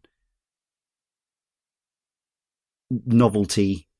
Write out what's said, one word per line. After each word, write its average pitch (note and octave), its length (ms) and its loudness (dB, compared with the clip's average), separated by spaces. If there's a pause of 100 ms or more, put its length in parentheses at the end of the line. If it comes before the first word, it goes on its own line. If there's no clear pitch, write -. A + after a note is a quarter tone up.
(3000)
novelty G#2 1000 0 (120)